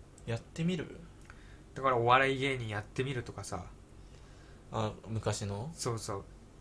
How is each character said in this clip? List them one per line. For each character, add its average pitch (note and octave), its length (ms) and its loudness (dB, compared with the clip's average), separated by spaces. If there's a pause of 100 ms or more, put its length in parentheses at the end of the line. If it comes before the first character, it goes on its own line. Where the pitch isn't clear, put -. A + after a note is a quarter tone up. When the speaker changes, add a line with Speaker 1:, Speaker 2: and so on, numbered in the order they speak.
(240)
Speaker 1:
や A#2 120 -2
っ - 40 -4
て - 220 -6
み F3 140 2
る？ - 240 -6 (760)
Speaker 2:
だ C3 80 -6
か C3+ 80 6
ら B2+ 60 6
お A#2 100 6
笑 C3+ 280 10
い C3 40 -2
芸 C3+ 200 2
人 A2+ 100 -4
や G#2 120 -2
っ - 20 -4
て - 220 -2
み C3+ 100 -2
る B2 80 -2
と - 100 -8
か F#2+ 120 -8
さ。 F#2 200 -6 (1080)
Speaker 1:
あ、 A2 200 0 (160)
昔 G#2+ 380 -2
の？ G2+ 280 -4
Speaker 2:
そ - 200 -2
う A2+ 40 -2
そ G#2+ 180 -4
う。 G2 80 -6 (360)